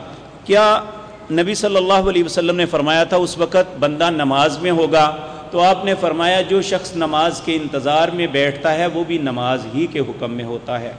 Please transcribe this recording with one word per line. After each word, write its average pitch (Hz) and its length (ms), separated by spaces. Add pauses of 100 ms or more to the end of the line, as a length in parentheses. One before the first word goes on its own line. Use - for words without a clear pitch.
(460)
کیا 214 360 (500)
نبی 170 220
صلی 202 240
اللہ 185 160
علیہ 190 300
وسلم 170 320
نے 175 100
فرمایا 160 380
تھا 170 140
اس 180 200
وقت - 420
بندہ 147 300
نماز 143 500
میں 180 120
ہوگا؟ 156 440 (360)
تو 175 80
آپ 185 260
نے 196 160
فرمایا، 170 400
جو 185 200
شخص 180 340
نماز 160 460
کے 165 140
انتظار 147 520
میں 170 200
بیٹھتا 143 500
ہے، 170 100
وہ 165 160
بھی 165 140
نماز 127 440 (140)
ہی 165 180
کے 160 60
حکم 117 340
میں 120 120
ہوتا 117 360
ہے۔ 117 180